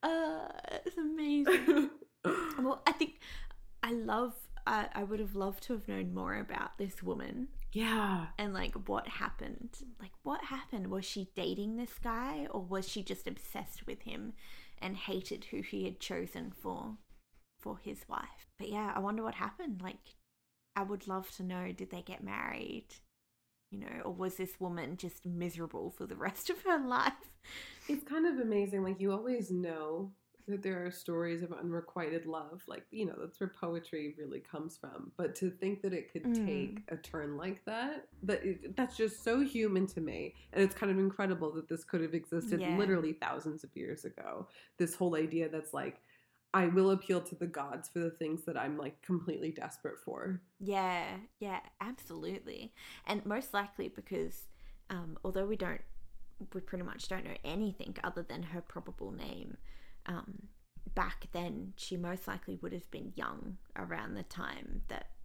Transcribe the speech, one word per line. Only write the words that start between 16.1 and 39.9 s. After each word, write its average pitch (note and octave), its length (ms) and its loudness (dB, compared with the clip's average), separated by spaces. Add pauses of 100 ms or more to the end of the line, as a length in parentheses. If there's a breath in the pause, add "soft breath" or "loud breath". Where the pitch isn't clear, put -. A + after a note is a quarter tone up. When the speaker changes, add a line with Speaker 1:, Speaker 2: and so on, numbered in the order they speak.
Speaker 1:
for, G3+ 420 -6 (640)
for F#3 220 -6
his G#3 260 -8
wife? - 400 -6 (120)
But G3+ 100 -6
yeah, G#3 260 0
I - 40 0
wonder G#3 240 0
what A3 120 -2
happened. G#3 480 -4
Like, - 320 -12 (600)
I G3 80 2
would G3 240 -4
love F#3+ 300 -2
to F#3+ 60 -4
know, F3+ 280 -2
did F#3 180 -8
they F3+ 140 -8
get F#3 200 -10
married? - 680 -4 (800)
You G3+ 80 -8
know, - 260 -8
or F3+ 80 -2
was F#3 220 0
this F#3 240 -2
woman F3 380 -2
just - 280 -6
miserable E3+ 720 -2
for - 80 -4
the - 100 -6
rest - 360 -2
of - 100 0
her F4 260 6
life? B3 260 6 (760 loud breath)
Speaker 2:
It's D4 140 2
kind D#4+ 220 4
of D4 140 4
amazing. G3+ 440 4
Like, F#3+ 180 2
you G3 100 6
always A3 400 2
know E3+ 600 0 (360)
that G3+ 140 0
there F#3 240 0
are F3+ 60 -2
stories E3+ 500 0
of F3 100 -2
unrequited E3 760 -2
love. D#3+ 400 -6
Like, - 240 -10
you G#3+ 140 0
know, D#3+ 140 0
that's - 200 -8
where F#3+ 200 0
poetry E3 580 -2
really C#3 220 -4
comes D#3+ 380 -6
from. - 400 -10
But E3+ 200 0
to F#3 120 2
think G3 320 0
that F#3+ 120 0
it - 200 -2
could D#3+ 100 -4
Speaker 1:
Mm. A#3 220 4
Speaker 2:
take D#3+ 440 0
a E3 80 -4
turn D3 380 -4
like F#3 300 -4
that, B3+ 420 -2 (160)
that G3 220 4
it, F#3+ 320 0
that's B3 180 4
just A3 280 2
so A#3 180 6
human G#3+ 460 6
to F3+ 140 0